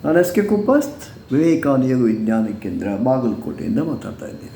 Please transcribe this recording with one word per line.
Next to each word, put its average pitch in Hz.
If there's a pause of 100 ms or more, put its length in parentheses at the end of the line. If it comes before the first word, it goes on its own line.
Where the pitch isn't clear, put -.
ನಾನು 156
ಎಸ್ 175
ಕೆ 208
ಕುಪ್ಪಸ್ತ್, 226
ವಿವೇಕಾನಂದ 143
ಯೋಗ 127
ವಿಜ್ಞಾನ 110
ಕೇಂದ್ರ, 98 (140)
ಬಾಗಲಕೋಟೆಯಿಂದ 123
ಮಾತಾಡ್ತಾ 135
ಇದ್ದೀನಿ. -